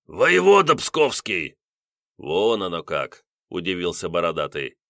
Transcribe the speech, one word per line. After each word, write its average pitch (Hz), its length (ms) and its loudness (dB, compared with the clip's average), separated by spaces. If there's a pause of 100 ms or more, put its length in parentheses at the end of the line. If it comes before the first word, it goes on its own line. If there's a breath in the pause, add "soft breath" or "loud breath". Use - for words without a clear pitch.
воевода 180 720 4
Псковский!» 107 800 -2 (680)
«Вон 101 400 0
оно 85 220 -6
как!» — 71 400 -6 (240)
удивился 87 600 -4
Бородатый. 80 680 -4 (140)